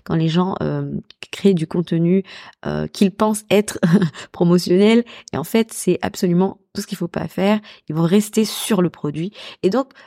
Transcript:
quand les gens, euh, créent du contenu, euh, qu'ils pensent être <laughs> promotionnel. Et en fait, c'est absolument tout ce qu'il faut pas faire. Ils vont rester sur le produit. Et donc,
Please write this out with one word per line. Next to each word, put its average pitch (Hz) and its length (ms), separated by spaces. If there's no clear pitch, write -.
quand 170 100
les 165 140
gens, 180 340
euh, 143 280
créent 202 200
du 160 140
contenu, 170 560
euh, 151 220
qu'ils 190 240
pensent 214 400
être - 320
<laughs> 175 500
promotionnel. 180 720
Et - 20
en 151 80
fait, 220 280
c'est - 280
absolument 185 600
tout - 80
ce 202 60
qu'il 196 100
faut 170 120
pas 165 200
faire. 202 320
Ils 156 60
vont 165 100
rester 208 420
sur - 340
le 175 80
produit. 156 440
Et 180 60
donc, 254 220